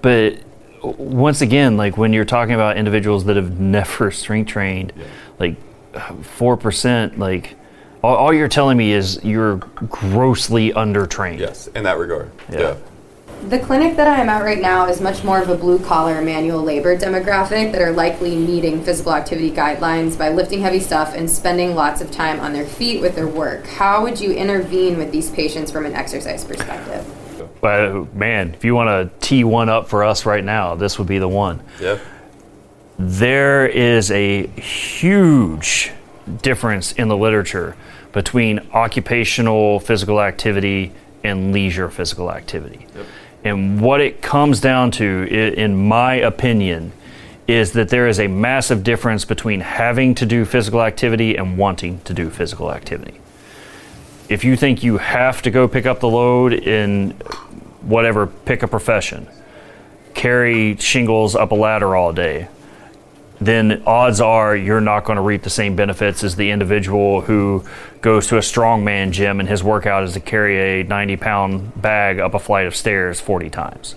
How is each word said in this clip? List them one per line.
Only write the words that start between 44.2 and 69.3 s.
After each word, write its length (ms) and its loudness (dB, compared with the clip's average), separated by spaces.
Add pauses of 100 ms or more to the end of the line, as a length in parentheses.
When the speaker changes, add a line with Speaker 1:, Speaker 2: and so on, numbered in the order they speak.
Speaker 1:
comes 400 2
down 300 2
to, 380 -2
i-, 40 -2 (260)
in 280 2
my 280 4
opinion, 760 0 (560)
is 240 2
that 180 0
there 180 4
is 120 2
a 80 2
massive 560 0
difference 420 0
between 360 -2
having 540 0
to 100 0
do 200 2
physical 360 0
activity 560 0
and 200 -4
wanting 440 -2
to 120 -10
do 160 -4
physical 420 -6
activity. 480 -12 (1120)
If 140 -2
you 120 4
think 280 2
you 160 2
have 420 0
to 100 0
go 160 4
pick 200 -2
up 140 0
the 60 2
load 460 4
in 580 0 (720)
whatever, 460 2
pick 340 -4
a 60 -2
profession, 600 -2 (840)
carry 640 2
shingles 580 2
up 160 2
a 40 2
ladder 400 2
all 180 2
day, 340 -2 (920)
then 460 2
odds 340 4
are 340 4
you're 240 2
not 240 0
gonna 180 -2
reap 200 0
the 80 -8
same 260 -2
benefits 480 0
as 120 -2
the 160 0
individual 680 2
who 440 0 (360)
goes 260 4
to 100 2
a 20 6
strongman 720 2
gym 280 0